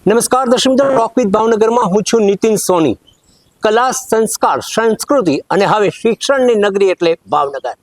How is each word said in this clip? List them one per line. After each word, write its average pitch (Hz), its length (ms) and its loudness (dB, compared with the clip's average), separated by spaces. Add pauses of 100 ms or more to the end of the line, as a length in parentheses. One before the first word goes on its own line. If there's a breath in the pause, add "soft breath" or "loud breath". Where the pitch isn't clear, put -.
નમસ્કાર 240 400 0
દર્શક 254 240 2
મિત્રો, 269 220 2
Talk 226 240 0
with 202 120 0
ભાવનગરમાં 220 560 2
હું 196 180 0
છું 233 180 0
નીતિન 202 340 0
સોની. 165 420 0 (640)
કલા, 233 320 0
સંસ્કાર, 220 680 -2
સંસ્કૃતિ 208 800 -2 (100)
અને 185 160 0
હવે 196 240 0
શિક્ષણની 247 640 0
નગરી 202 340 0
એટલે 170 280 0 (100)
ભાવનગર. 139 560 -4